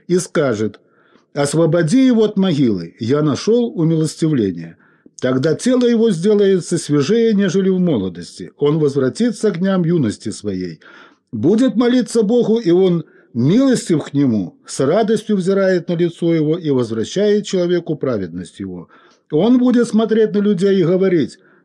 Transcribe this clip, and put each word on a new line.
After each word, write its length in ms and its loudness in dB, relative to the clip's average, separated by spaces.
и 140 0
скажет: 600 -4
"Освободи 720 2
его 200 4
от 120 -2
могилы, 640 0
я 240 0
нашёл 520 0
умилостивление". 1040 -2
Тогда 360 0
тело 300 0
его 260 2
сделается 680 2
свежее, 560 2
нежели 360 0
в 100 0
молодости. 800 -4
Он 200 2
возвратится 720 0
к 80 -6
дням 260 0
юности 460 -2
своей. 500 -8
Будет 440 0
молиться 460 0
Богу, 380 2
и 100 -2
он 360 2
милостив 720 2
к 100 -16
нему, 540 0
с 120 -14
радостью 580 0
взирает 500 0
на 60 -2
лицо 420 -2
его 200 0
и 140 -6
возвращает 760 -2
человеку 500 -2
праведность 640 -6
его. 300 -12
Он 260 2
будет 300 2
смотреть 460 0
на 60 0
людей 400 2
и 40 2
говорить: 560 0